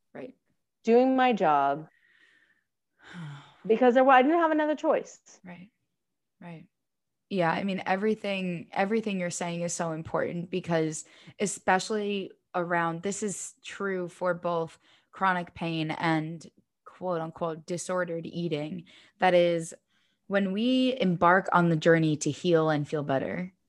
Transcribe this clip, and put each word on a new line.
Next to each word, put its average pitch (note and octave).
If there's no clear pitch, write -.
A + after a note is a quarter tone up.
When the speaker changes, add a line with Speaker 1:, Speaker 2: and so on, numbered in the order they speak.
Speaker 1:
Right. C#3+
Speaker 2:
Doing B3+
my B3+
job. D3+
Speaker 1:
<sighs> F3+
Speaker 2:
Because A3+
there C4
wa-, C4+
I B3+
didn't D#4+
have D#4+
another D4+
choice. -
Speaker 1:
Right. F3+
Right. E3+
Yeah. F3
I F3
mean, F#3+
everything, F#3+
everything G3+
you're F3
saying E3+
is E3+
so E3
important, E3
because E3
especially G3+
around, E3+
this G3
is -
true F#3
for F3+
both E3+
chronic F3+
pain D#3+
and D#3+
quote F3+
unquote D#3+
disordered F3
eating. E3
That F#3
is, E3+
when G3
we B3+
embark F3+
on F3
the E3
journey D#3+
to D3+
heal D#3+
and D3
feel D3+
better, C#3+